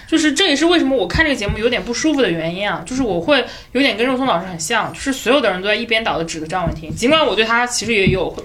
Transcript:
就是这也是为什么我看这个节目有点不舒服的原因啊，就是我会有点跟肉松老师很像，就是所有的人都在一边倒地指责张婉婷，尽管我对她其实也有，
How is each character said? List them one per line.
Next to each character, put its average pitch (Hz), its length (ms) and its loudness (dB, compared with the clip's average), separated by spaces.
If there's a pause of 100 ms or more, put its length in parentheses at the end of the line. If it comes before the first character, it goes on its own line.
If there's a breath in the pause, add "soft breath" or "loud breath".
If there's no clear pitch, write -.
就 320 80 2
是 311 160 2
这 392 160 2
也 277 80 2
是 285 80 2
为 339 140 4
什 277 60 2
么 269 120 2
我 185 100 0
看 320 180 2
这 302 60 2
个 254 60 0
节 208 100 -4
目 214 120 -2
有 220 100 2
点 226 140 0
不 240 100 -6
舒 311 220 0
服 269 80 2
的 196 80 2
原 165 240 -2
因 202 140 -4
啊， 170 180 -4
就 254 100 -8
是 269 60 0
我 185 180 0
会 262 240 2 (280 loud breath)
有 247 80 0
点 262 160 2
跟 233 100 0
肉 262 100 0
松 262 100 -2
老 180 140 2
师 190 60 -8
很 180 120 -8
像， 208 340 -2
就 - 60 -14
是 277 140 -2
所 240 200 0
有 285 80 4
的 220 100 2
人 185 100 -2
都 196 80 -2
在 214 60 2
一 233 100 -2
边 226 180 0
倒 180 140 -2
地 165 80 -2
指 165 160 -8
责 156 60 -6
张 180 180 -2
婉 160 100 -2
婷， 156 200 -8
尽 240 160 0
管 311 140 4
我 214 100 0
对 214 100 2
她 233 220 2
其 240 180 -4
实 226 80 -2
也 190 140 2
有， 170 280 0 (100)